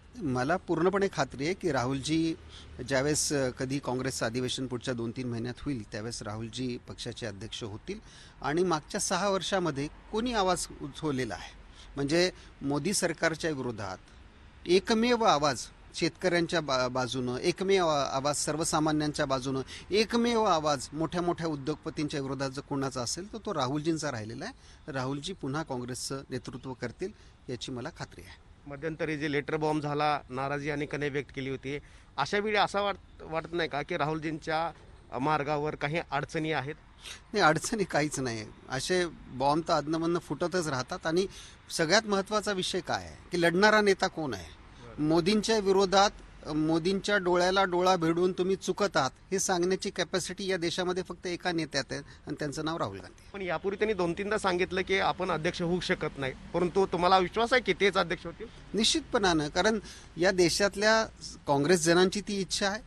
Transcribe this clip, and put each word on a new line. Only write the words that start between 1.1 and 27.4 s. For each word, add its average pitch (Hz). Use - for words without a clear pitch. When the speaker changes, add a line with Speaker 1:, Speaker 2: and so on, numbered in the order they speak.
Speaker 1:
खात्री 135
आहे 175
की 180
राहुलजी 139
ज्यावेळेस, 139
अ, 135
कधी 131
काँग्रेसचं 127
अधिवेशन 127
पुढच्या 123
दोन 117
तीन 127
महिन्यात 117
होईल 127
त्यावेळेस 113
राहुलजी 113
पक्षाचे 110
अध्यक्ष 104
होतील. 110
आणि 151
मागच्या 175
सहा 190
वर्षामध्ये 175
कोणी 233
आवाज 185
उठवलेला 131
आहे? -
म्हणजे 160
मोदी 143
सरकारच्या 165
विरोधात 113
एकमेव 226
आवाज 147
शेतकऱ्यांच्या 170
बा-, 131
बाजूनं, 123
एकमेव 185
आ-, 143
आवाज 139
सर्वसामान्यांच्या 151
बाजूनं, 135
एकमेव 233
आवाज 156
मोठ्या 160
मोठ्या 170
उद्योगपतींच्या 151
विरोधात 135
जर 135
कोणाचा 135
असेल 170
तर 226
तो 208
राहुलजींचा 151
राहिलेला 113
आहे. 247
राहुलजी 143
पुन्हा 147
काँग्रेसचं 131
नेतृत्व 127
करतील 127